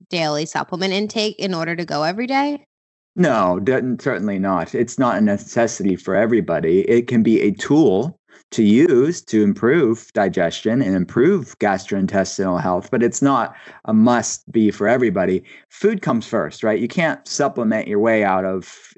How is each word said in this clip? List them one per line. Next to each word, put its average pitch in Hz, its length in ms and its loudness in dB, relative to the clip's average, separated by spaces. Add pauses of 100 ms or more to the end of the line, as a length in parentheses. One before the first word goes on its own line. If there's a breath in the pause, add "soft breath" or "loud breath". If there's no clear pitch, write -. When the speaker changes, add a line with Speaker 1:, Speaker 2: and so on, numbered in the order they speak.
(120)
Speaker 1:
daily 156 340 -2
supplement 175 480 -4
intake 214 460 -4
in 185 160 -4
order 165 200 -4
to 175 100 -6
go 147 180 -4
every 202 240 -4
day? 277 400 -2 (480)
Speaker 2:
No, 104 440 2
doesn't, 123 440 -2
certainly 101 340 -2
not. 95 380 -2
It's 120 240 -2
not 120 180 0
a 104 40 0
necessity 101 720 0
for 92 180 -6
everybody. 92 680 2
It 120 260 2
can 117 160 2
be 110 180 4
a 101 100 2
tool 135 680 2 (320 soft breath)
to 117 120 0
use 135 600 4
to 107 200 0
improve 113 680 0
digestion 92 720 0
and 95 120 -2
improve 131 640 0
gastrointestinal 95 1040 -2
health, 90 300 -2
but 120 120 0
it's - 180 -2
not 135 340 0 (300 loud breath)
a 110 80 -2
must 113 580 2
be 107 200 2
for 101 160 -2
everybody. 98 560 0 (260 loud breath)
Food 214 340 -2
comes 113 240 -4
first, 92 360 -4
right? 107 160 0
You 117 80 -2
can't 160 400 -4
supplement 110 600 -2
your 104 120 -2
way 110 240 2
out 95 220 0
of, 92 300 -8 (220)